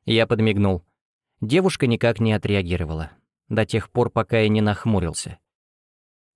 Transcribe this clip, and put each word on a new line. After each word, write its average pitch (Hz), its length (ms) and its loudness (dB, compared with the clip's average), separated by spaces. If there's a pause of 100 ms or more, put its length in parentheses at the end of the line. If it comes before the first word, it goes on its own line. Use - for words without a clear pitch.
Я 113 220 2
подмигнул. 101 560 0 (580)
Девушка 151 460 0
никак 117 320 0
не 110 140 2
отреагировала. 85 800 -2 (360)
До 107 160 0
тех - 260 -4
пор, 120 200 0
пока 113 300 0
я 107 80 2
не 107 120 2
нахмурился. 101 800 -2 (960)